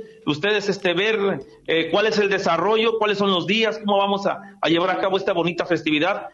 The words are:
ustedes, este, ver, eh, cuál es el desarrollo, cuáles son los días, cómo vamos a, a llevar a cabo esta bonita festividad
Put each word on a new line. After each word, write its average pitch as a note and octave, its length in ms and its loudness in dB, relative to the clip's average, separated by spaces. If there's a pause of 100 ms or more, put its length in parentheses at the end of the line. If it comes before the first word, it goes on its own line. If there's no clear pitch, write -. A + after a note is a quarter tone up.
(260)
ustedes, G3+ 420 0
este, F3+ 260 0
ver, G#3+ 240 0 (480)
eh, D#3+ 240 0
cuál G#3 180 2
es G#3+ 100 0
el G3+ 120 2
desarrollo, G3 720 2
cuáles G#3+ 180 0
son G3+ 140 0
los E3 160 0
días, G#3+ 320 0
cómo G3+ 180 0
vamos G3 280 0
a, - 360 -4
a D3+ 80 0
llevar E3+ 200 2
a F3+ 100 0
cabo F#3+ 180 0
esta G3 140 -2
bonita E3+ 340 -2
festividad D#3+ 580 0 (100)